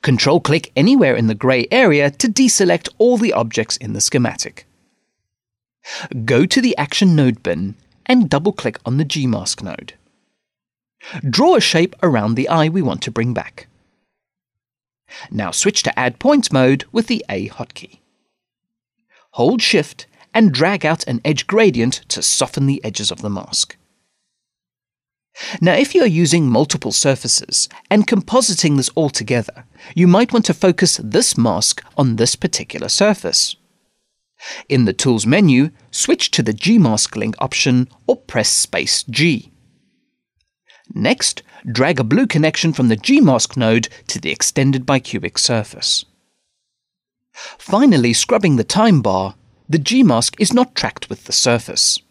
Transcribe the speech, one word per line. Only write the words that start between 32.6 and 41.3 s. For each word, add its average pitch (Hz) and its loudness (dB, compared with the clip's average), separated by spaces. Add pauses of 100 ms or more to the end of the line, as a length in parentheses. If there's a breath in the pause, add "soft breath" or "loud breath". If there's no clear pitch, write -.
surface. - -2 (1120 loud breath)
In 127 2
the 95 0
Tools 113 0
menu, 147 4 (200 soft breath)
switch - -2
to - 0
the 110 -2
G 208 2
mask 113 2
link 110 -4
option 127 0 (200)
or 262 0
press - -4
space - -4
G. 135 -2 (1400 soft breath)
Next, - -2 (220 soft breath)